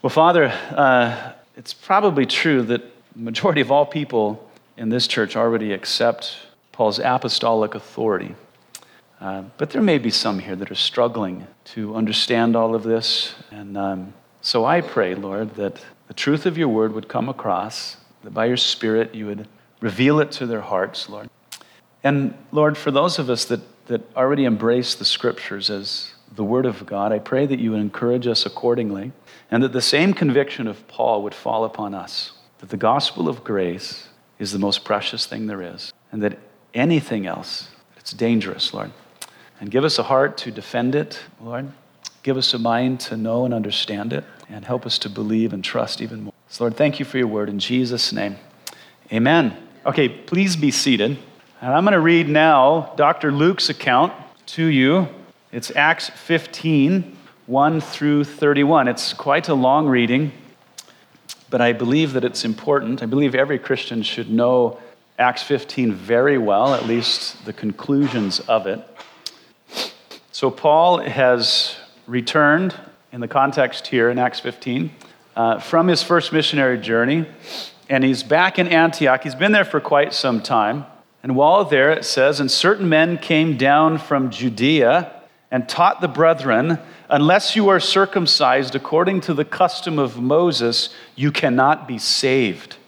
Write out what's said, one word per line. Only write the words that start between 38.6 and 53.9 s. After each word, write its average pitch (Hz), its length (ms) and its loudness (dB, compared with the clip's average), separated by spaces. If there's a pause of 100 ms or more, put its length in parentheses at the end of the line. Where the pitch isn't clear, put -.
Lord. 104 160 -10 (720)
And 101 100 -10
give 131 140 2
us 151 140 0
a 120 60 -2
heart 135 340 0
to 123 120 -12
defend 120 440 -4
it, 151 260 -4 (200)
Lord. 120 300 -12 (520)
Give 131 140 -2
us 127 180 -2
a 123 40 -4
mind 120 420 0
to - 160 -8
know 113 280 -2
and 123 80 -2
understand 107 600 -4
it, - 120 -6 (240)
and 104 160 -16
help 123 220 -6
us - 140 -4
to 107 100 -8
believe 110 420 -2
and 95 100 -8
trust - 380 -4
even 113 240 -10
more. 104 80 -14 (160)
So, - 160 -6
Lord, 117 120 -2
thank 147 220 0
you 139 60 -6
for 131 140 -6
your 123 80 2
word 104 220 -2
in 101 100 -6
Jesus' 123 540 -2
name. 101 240 -6 (760)
Amen. 127 440 2 (280)
Okay, 139 240 2
please 180 480 -2
be 151 140 2
seated. 208 480 0 (420)
And 127 120 -4
I'm 160 120 4
gonna 196 160 4
read 165 280 4
now 151 680 4
Doctor 147 340 2
Luke's 160 380 2
account 143 440 2 (340)